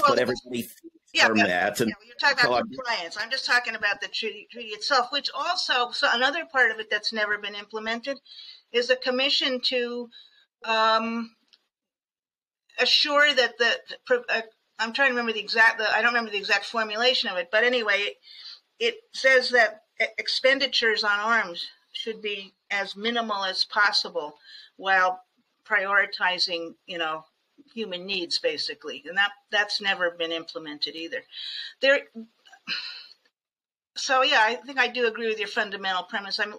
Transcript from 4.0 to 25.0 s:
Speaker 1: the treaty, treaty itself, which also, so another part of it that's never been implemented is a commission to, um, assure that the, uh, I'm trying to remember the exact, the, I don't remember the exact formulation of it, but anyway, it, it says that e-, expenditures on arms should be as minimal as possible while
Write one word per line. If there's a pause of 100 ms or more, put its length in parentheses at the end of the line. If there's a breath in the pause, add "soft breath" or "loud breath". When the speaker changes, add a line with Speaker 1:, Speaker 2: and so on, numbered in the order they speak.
Speaker 1:
the
treaty,
treaty
itself,
which
also,
so
another
part
of
it
that's
never
been
implemented (540 loud breath)
is
a
commission
to, (540 loud breath)
um, (1400)
assure
that
the, (340)
uh, (380)
I'm
trying
to
remember
the
exact,
the,
I
don't
remember
the
exact
formulation
of
it,
but
anyway,
it, (640 loud breath)
it (180)
says
that (180)
e-, (100)
expenditures
on
arms (240)
should
be (160)
as
minimal
as
possible (400 loud breath)
while (480)